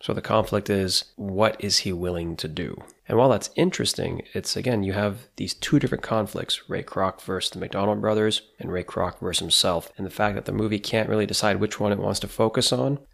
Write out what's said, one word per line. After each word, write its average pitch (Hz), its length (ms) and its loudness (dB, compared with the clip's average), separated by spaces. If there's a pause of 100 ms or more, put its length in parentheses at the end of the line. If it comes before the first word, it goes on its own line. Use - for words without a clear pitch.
So - 100 -2
the 104 80 -2
conflict 107 480 2
is, 98 360 2 (100)
what 104 460 0
is - 180 2
he 95 140 0
willing 87 460 -2
to - 100 -6
do? 78 340 -6 (240)
And 107 120 2
while 131 100 8
that's 104 280 2
interesting, 87 680 0 (120)
it's, - 220 -4
again, 104 280 0
you 95 80 0
have 104 420 -2
these - 180 -6
two - 280 2
different - 240 0
conflicts, - 640 -2
Ray - 140 -4
Kroc 95 360 -2
versus 95 300 -4
the - 80 -8
McDonald 101 420 0
brothers 107 420 2 (180)
and 90 100 -8
Ray 90 140 -4
Kroc - 340 -4
versus 90 220 -4
himself. 85 560 0
And 98 100 -6
the 90 60 -10
fact 104 240 0
that - 80 -4
the 98 80 -4
movie 107 260 0
can't 110 300 0
really 107 180 2
decide 101 320 2
which 104 220 -2
one 104 100 4
it 101 80 2
wants 101 220 -2
to 104 80 -6
focus 110 440 2
on 131 280 0 (140)